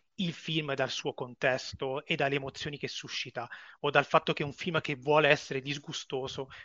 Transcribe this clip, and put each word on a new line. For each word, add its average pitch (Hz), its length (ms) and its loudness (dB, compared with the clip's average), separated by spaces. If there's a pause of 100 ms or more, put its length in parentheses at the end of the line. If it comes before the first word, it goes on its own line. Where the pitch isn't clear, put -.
(180)
il 170 140 0
film 156 420 -2
dal 131 160 0
suo - 240 -4
contesto 131 920 -2
e 165 80 0
dalle 139 220 2
emozioni 139 420 -6
che - 100 -4
suscita, - 600 -8 (320)
o 147 100 2
dal 143 140 6
fatto - 280 4
che 156 120 -2
è - 20 -2
un 139 60 -6
film 165 280 0
che 147 140 -2
vuole 147 340 6
essere 143 320 4
disgustoso 139 880 -6 (160)